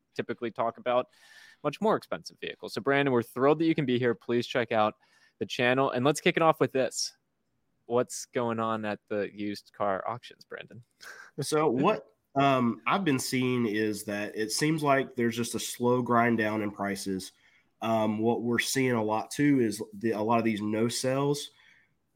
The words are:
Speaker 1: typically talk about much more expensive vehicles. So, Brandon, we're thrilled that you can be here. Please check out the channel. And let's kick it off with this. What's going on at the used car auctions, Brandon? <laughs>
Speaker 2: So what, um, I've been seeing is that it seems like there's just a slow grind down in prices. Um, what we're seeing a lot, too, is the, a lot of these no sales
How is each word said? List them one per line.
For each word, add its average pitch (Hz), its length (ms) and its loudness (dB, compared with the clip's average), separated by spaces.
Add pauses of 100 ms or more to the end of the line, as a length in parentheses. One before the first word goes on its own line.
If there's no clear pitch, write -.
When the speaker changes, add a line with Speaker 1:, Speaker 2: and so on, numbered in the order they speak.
(160)
Speaker 1:
typically 120 360 -6
talk 113 260 -4
about 123 300 -2 (560)
much 147 180 -4
more 208 140 2
expensive - 440 -8
vehicles. 87 360 -10
So, 123 60 -6
Brandon, 139 300 2
we're 120 120 2
thrilled 139 360 2
that 165 60 2
you 160 80 2
can 156 120 0
be 123 120 2
here. 120 160 2
Please 120 320 -2
check 120 260 -2
out 107 220 2 (460)
the 104 80 -4
channel. 127 420 2
And 123 160 0
let's 151 160 2
kick - 160 2
it 165 60 4
off 160 160 6
with 131 120 2
this. - 400 -2 (760)
What's 123 380 0 (100)
going 117 240 -2
on 110 260 -2
at 104 140 -2 (100)
the 104 240 -2
used 104 420 -8
car 101 320 0
auctions, - 380 -12
Brandon? - 420 -16
<laughs> - 540 -16
Speaker 2:
So 151 280 0
what, 156 360 0 (300)
um, 131 500 2
I've 185 180 0
been 147 140 2
seeing 127 480 0
is 107 380 -2
that 104 340 -6
it 107 140 -4
seems 156 320 0
like 135 320 2
there's 117 200 0
just 117 200 -4
a 107 40 -2
slow 123 440 0
grind 117 340 4
down 107 240 0
in 104 80 -4
prices. 98 600 -6 (500)
Um, 110 380 0
what 113 240 0
we're 117 160 0
seeing 131 320 0
a 113 120 0
lot, 107 280 -2
too, 147 280 4
is 107 220 0 (160)
the, 110 140 -2
a 104 100 -2
lot 117 160 2
of 113 80 2
these 107 160 0
no 107 260 0
sales 139 600 -2 (680)